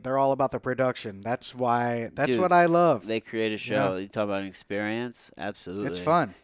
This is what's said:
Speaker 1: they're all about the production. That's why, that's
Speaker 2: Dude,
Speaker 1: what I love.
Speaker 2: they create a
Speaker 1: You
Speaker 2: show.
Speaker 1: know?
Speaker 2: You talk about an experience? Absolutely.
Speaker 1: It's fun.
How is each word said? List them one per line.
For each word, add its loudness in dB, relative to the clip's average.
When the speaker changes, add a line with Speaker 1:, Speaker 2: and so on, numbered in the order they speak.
Speaker 1:
they're -2
all 4
about 0
the -6
production. -2
That's -4
why, 0
that's 0
Speaker 2:
Dude, 2
Speaker 1:
what 2
I 8
love. 4
Speaker 2:
they -2
create -2
a 0
Speaker 1:
You -4
Speaker 2:
show. 0
Speaker 1:
know? -2
Speaker 2:
You -6
talk -2
about -2
an -6
experience? -6
Absolutely. -8
Speaker 1:
It's -6
fun. 0